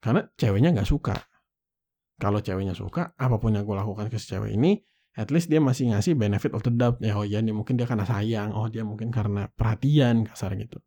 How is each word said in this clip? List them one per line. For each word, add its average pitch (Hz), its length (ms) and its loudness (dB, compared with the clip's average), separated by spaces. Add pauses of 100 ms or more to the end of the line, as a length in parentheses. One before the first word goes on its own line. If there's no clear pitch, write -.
Karena 160 240 0 (100)
ceweknya 113 380 4
nggak 110 160 0
suka. - 400 -2 (920)
Kalau 101 160 0
ceweknya 98 320 -4
suka, 101 480 -6
apapun 113 400 2
yang 101 80 -4
gua 98 160 -2
lakukan 104 240 -6
ke 110 80 -6
si - 160 -8
cewek 104 240 -4
ini, 165 240 4 (400)
at 110 160 -4
least 165 160 0
dia 151 80 4
masih 127 320 2
ngasih 110 240 2
benefit 104 400 0
of 107 80 -4
the 123 80 0
doubt. 120 320 2
Ya, 104 160 0
"Oh 104 80 -2
iya 104 160 0
nih, 110 80 0
mungkin 107 240 -4
dia 120 160 0
karena 104 160 0
sayang, 107 480 -2
oh 110 160 -2
dia 110 160 -8
mungkin 110 240 -6
karena 104 440 -2
perhatian," 117 760 2
kasar 95 240 -6
gitu. 110 320 -10